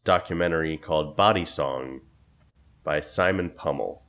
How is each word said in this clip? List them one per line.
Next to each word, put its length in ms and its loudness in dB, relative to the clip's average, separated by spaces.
documentary 760 2
called 380 -2
Body 300 4
Song 560 -6
by 180 0
Simon 500 0
Pummel. 580 -4